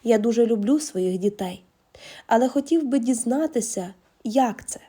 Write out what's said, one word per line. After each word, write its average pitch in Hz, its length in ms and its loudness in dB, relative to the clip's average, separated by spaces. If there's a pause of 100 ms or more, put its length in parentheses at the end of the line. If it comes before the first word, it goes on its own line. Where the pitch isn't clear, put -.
Я 226 140 4
дуже 233 280 4
люблю 226 340 2
своїх 185 380 -2
дітей, 190 460 -4 (640)
але 247 220 4
хотів 285 360 0
би 262 140 0
дізнатися, 233 920 -2 (300)
як 240 460 0
це — - 200 -12